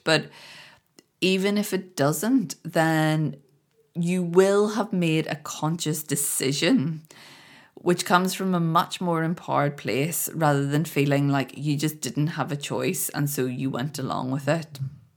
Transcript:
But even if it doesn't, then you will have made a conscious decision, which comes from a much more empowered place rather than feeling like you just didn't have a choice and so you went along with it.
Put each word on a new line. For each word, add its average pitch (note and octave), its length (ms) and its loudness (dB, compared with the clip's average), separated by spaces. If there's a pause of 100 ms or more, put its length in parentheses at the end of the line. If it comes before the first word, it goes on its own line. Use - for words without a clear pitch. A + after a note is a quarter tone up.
But D#3 220 2 (920)
even F#3+ 360 2
if G#3 160 -2
it F#3 240 -6
doesn't, E3 680 2
then D#3 720 2 (580)
you F3 300 0
will G3 460 6
have G#3+ 240 -2
made D#3+ 340 2
a - 80 -4
conscious D#3 680 -4
decision, D#3 1000 0 (720)
which F3 320 0
comes F#3 280 4
from F#3+ 220 0
a F3 60 2
much E3 400 0
more E3+ 200 0
empowered C#3+ 540 0
place C#3 580 -4
rather D3 320 2
than D3 200 0
feeling C#3+ 420 2
like C#3 300 -2
you D3 180 -2
just D3+ 240 -2
didn't C#3+ 280 -2
have D#3 260 -6
a - 20 -4
choice C#3+ 540 -4
and D3 200 -2
so C#3 160 -2
you C3 240 -4
went C#3 300 -6
along B2+ 320 -4
with C#3 160 -4
it. D#3 320 -2 (380)